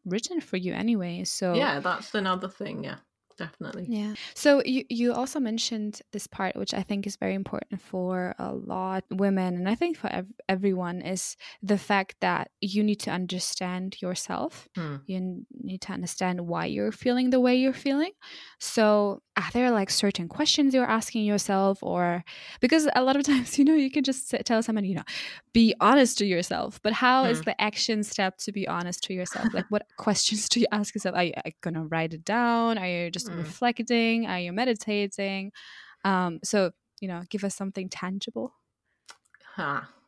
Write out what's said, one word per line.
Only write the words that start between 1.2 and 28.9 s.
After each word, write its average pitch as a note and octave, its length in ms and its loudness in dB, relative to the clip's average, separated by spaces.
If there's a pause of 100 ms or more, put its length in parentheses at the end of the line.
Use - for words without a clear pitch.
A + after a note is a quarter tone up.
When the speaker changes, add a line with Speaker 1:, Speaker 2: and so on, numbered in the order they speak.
Speaker 1:
so F3+ 300 0
Speaker 2:
Yeah, A#3+ 240 2
that's - 360 -4
another F#3+ 340 0
thing, - 340 -10
yeah. - 160 -10 (380)
Definitely. E3+ 520 -10
Speaker 1:
Yeah. G#3+ 240 -2 (200)
So C#4+ 300 6
you, C4 260 0
you A#3+ 240 2
also C4+ 280 -2
mentioned A3 600 -4 (120)
this G#3 120 -6
part, - 300 -4
which - 180 -6
I G3 100 -2
think G3+ 220 -4
is G3+ 120 -8
very F#3+ 160 -2
important - 480 -6
for F#3 580 -4
a - 140 -6
lot F#3 580 -4
of F#3+ 80 -2
women, F#3+ 360 2
and F3+ 120 -2
I A3 80 2
think E4+ 220 0
for - 100 -6
ev-, F#3+ 240 -4 (160)
everyone, F#3 540 0
is - 340 -6 (260)
the G3+ 160 2
fact G3 440 0
that F3 300 0 (100)
you G3+ 220 0
need G#3 180 2
to G3+ 100 -4
understand F#3 920 -4
yourself. - 720 -6
Speaker 2:
Hmm. D#3 200 -4 (100)
Speaker 1:
You F#3 120 -4
n-, F#3 340 -6
need - 300 -10
to - 100 -12
understand F3+ 560 -4
why E3+ 200 -2
you're G#3 260 -2
feeling B3 380 0
the B3+ 100 4
way B3 160 4
you're C4 160 2
feeling. C#4+ 380 0 (480)
So G#3 600 2 (140)
are E3 160 -4
there, B3 200 4
like, G3+ 180 2
certain F#3+ 400 0
questions C#4+ 440 4
you're B3+ 120 6
asking A3 400 0
yourself, G3 580 2
or, F3 400 0 (380)
because D4+ 340 4
a B3+ 80 4
lot C4+ 140 4
of C#4+ 60 2
<laughs> D4 80 4
times, B3+ 280 2
you C#4 60 8
know, D#4 100 8
you C4+ 160 4
can D4 140 2
just C4 280 -2
s-, - 120 -2
tell A3+ 180 2
someone, A3 220 -2
you F#3 100 -2
know, - 80 -6 (500)
"Be A3+ 280 8
honest B3 380 8
to A3 60 4
yourself," F3+ 580 -2
but A3 100 2
how B3+ 320 6
is A#3+ 140 2
Speaker 2:
Hmm. D#3+ 60 -6
Speaker 1:
the - 160 -2
action G#3+ 420 0
step F#3+ 360 -2
to - 140 -8
be G3 140 -4
honest F3 380 -4